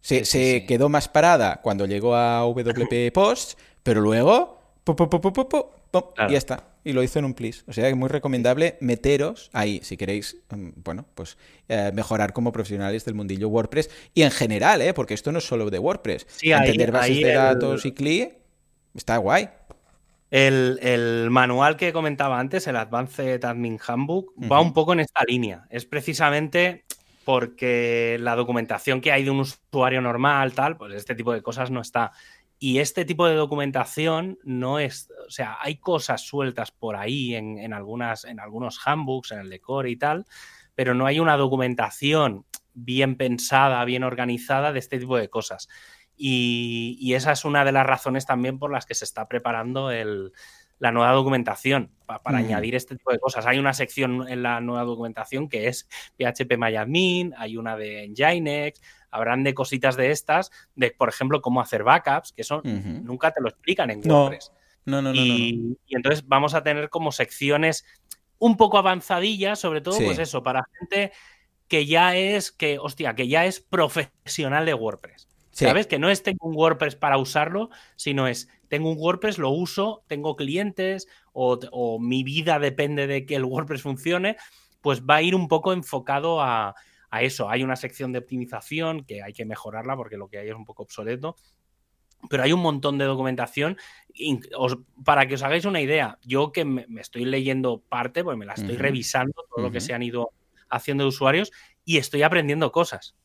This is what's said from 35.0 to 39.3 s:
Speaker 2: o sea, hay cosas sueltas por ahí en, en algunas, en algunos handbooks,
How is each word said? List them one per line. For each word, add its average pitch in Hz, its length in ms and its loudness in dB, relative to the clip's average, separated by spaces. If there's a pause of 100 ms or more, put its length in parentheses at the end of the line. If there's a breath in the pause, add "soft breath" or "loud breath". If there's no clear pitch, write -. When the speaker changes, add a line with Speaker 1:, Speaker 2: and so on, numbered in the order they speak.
Speaker 2:
o - 40 -20
sea, 110 300 -8
hay 147 180 -6
cosas 147 440 -2
sueltas 127 480 -6
por 110 240 -8
ahí 120 400 -6
en, 107 240 -8
en 110 140 -12
algunas, 113 520 -8
en 117 140 -16
algunos 107 460 -10
handbooks, 135 480 -2